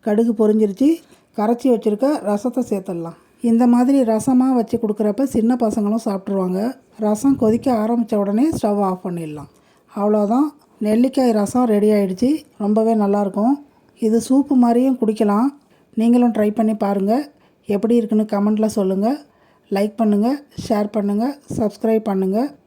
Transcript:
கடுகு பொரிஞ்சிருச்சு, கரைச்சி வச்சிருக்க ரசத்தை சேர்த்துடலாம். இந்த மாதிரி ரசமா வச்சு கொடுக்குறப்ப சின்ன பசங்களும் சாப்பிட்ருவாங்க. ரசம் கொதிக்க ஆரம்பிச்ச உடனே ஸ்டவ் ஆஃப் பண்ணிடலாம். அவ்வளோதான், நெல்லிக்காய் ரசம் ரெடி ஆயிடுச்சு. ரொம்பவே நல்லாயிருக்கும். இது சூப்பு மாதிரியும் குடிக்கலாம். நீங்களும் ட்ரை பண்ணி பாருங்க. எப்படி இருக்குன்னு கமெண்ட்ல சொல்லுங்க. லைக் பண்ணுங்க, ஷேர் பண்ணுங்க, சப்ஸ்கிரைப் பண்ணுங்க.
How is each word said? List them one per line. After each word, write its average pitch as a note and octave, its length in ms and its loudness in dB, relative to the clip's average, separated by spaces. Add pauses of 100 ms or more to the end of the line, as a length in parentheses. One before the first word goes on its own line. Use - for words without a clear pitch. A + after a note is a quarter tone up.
கடுகு A3+ 340 0
பொரிஞ்சிருச்சு, G#3+ 500 2 (480)
கரைச்சி A#3 360 -2
வச்சிருக்க G#3+ 340 -2 (220)
ரசத்தை A#3+ 420 -2
சேர்த்துடலாம். F3 480 -8 (320)
இந்த A#3 120 4 (120)
மாதிரி B3+ 240 4 (120)
ரசமா B3+ 360 2 (100)
வச்சு A3+ 280 -2
கொடுக்குறப்ப G#3+ 500 -2
சின்ன A#3+ 200 2 (100)
பசங்களும் G#3+ 420 -2
சாப்பிட்ருவாங்க. F#3+ 540 -4 (440)
ரசம் G#3+ 380 0
கொதிக்க A3+ 260 2 (140)
ஆரம்பிச்ச A3+ 400 -2
உடனே G#3 240 0 (100)
ஸ்டவ் G#3 320 0
ஆஃப் F#3 160 -6
பண்ணிடலாம். D#3 460 -10 (480)
அவ்வளோதான், G#3+ 500 2 (360)
நெல்லிக்காய் A#3+ 520 2
ரசம் A3 340 0
ரெடி G#3 240 4
ஆயிடுச்சு. G3 340 0 (320)
ரொம்பவே A3 400 2
நல்லாயிருக்கும். G3+ 540 0 (500)
இது A3 120 2 (100)
சூப்பு C#4+ 340 2
மாதிரியும் B3 400 2
குடிக்கலாம். G#3+ 480 0 (500)
நீங்களும் A#3+ 360 4
ட்ரை G#3+ 120 2 (120)
பண்ணி A3 240 0
பாருங்க. G3+ 300 0 (600)
எப்படி G#3+ 240 -2
இருக்குன்னு G#3+ 320 0
கமெண்ட்ல G#3+ 360 0 (100)
சொல்லுங்க. G3 320 0 (680)
லைக் G#3 240 -2
பண்ணுங்க, G#3+ 300 2 (360)
ஷேர் G#3 300 -2
பண்ணுங்க, G3+ 300 -2 (320)
சப்ஸ்கிரைப் A3 520 -2
பண்ணுங்க. F#3+ 300 -2 (280)